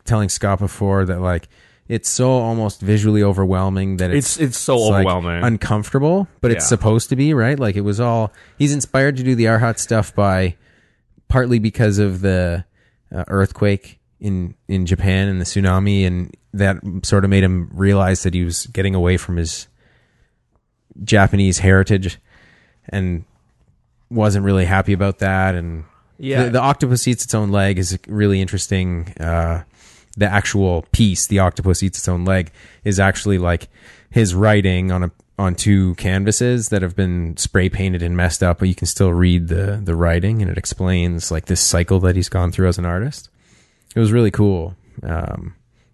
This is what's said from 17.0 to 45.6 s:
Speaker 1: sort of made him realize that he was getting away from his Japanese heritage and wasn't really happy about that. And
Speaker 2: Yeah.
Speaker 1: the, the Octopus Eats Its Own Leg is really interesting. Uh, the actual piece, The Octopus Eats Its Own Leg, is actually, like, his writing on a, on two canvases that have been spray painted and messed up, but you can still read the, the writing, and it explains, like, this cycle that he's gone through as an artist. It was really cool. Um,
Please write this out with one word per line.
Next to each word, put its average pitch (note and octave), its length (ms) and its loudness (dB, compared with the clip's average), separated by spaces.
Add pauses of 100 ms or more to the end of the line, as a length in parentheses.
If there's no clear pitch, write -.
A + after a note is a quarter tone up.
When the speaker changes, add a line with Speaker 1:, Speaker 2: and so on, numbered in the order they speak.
Speaker 1:
sort G2 220 2
of G2 40 2
made G2 140 4
him F2+ 300 0
realize F#2+ 500 2
that F2 100 0
he F2+ 120 0
was E2+ 220 -6
getting G2 280 -2
away F2+ 220 2
from F2 180 -6
his E2 320 -6 (1400)
Japanese G2 560 4
heritage F#2+ 580 2 (720)
and F#2 360 -4 (840)
wasn't G#2 360 0
really F#2+ 200 2
happy F#2+ 280 2
about F#2+ 260 -2
that. F#2+ 360 0
And E2 280 -8 (340)
Speaker 2:
Yeah. C3+ 280 -2
Speaker 1:
the, A#2+ 60 -2
the B2 100 0
Octopus C3 460 0
Eats A#2+ 180 -2
Its - 80 -6
Own G#2+ 180 -2
Leg G2 260 0
is F#2 200 -4 (100)
really G2+ 340 0
interesting. F#2 680 -4 (100)
Uh, E2 440 -2 (520)
the G2+ 160 0
actual F#2+ 600 0
piece, G2+ 340 2
The G2+ 140 0
Octopus F2+ 420 0
Eats F#2+ 160 -4
Its - 100 -8
Own F2 160 -2
Leg, F#2 280 0 (320)
is G2 160 0
actually, G2 400 0
like, F2 280 -2 (440)
his G2+ 240 2
writing F#2+ 560 2
on F2+ 140 0
a, E2 60 -6 (280)
on F#2 160 0
two F#2+ 400 2
canvases G#2+ 720 -2
that G2 140 0
have F2 120 -4
been F2 420 -2
spray F#2 300 0
painted F#2 360 -2
and F2 120 -2
messed F2 280 0
up, F2 160 2
but F#2 80 0
you F#2 80 0
can F2+ 100 -6
still F2+ 260 0
read F2 360 2
the, G2 360 -2
the F2 120 -2
writing, F2 480 0
and F2 80 -2
it F2 60 -6
explains, F2 720 -2
like, D#2+ 160 -4
this F#2 140 0
cycle F#2 400 2
that F2+ 140 2
he's F2+ 140 0
gone F2 220 0
through F#2 160 0
as F2+ 100 0
an F2 80 -4
artist. G2 440 -6 (640)
It A#2+ 40 2
was A2 120 4
really A#2 200 4
cool. F2+ 440 0 (260)
Um, E2 540 -8 (380)